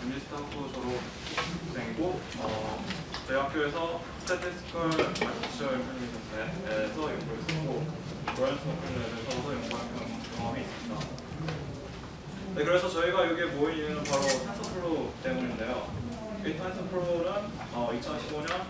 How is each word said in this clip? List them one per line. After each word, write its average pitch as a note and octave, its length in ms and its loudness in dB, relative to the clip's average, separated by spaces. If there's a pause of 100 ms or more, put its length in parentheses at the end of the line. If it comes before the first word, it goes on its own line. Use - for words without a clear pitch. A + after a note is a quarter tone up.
유니스타 C#3 320 -4
학부 C#3+ 380 -4
졸업생이고, B2 1500 0 (200)
어, - 440 0 (440)
저희 C3 100 4
학교에서 D3+ 640 2 (200)
스태티스티컬 F3 680 0
아티피셜 D#3+ 920 2
인텔리전스에서 B2 1300 -2
연구를 - 240 -2
했었고, - 480 0 (500)
로렌스 C#4 300 4
머클랩에서도 A3 880 0
연구한 A#2+ 420 -2
경-, - 420 -4
경험이 - 240 0
있습니다. - 440 -4 (1500)
네, - 100 2
그래서 F3+ 240 6
저희가 F3 400 4
여기에 E3 160 2 (120)
모인 D#3 200 4
이유는 D3+ 280 0
바로 C3+ 160 4
텐서플로우 C3+ 920 0 (100)
때문인데요. B2 680 0 (540)
이 D#3 160 0
텐서플로우는, F3+ 720 2 (420)
어, A#2+ 200 0
이천십오 D3+ 480 -2
년 E3 80 0 (200)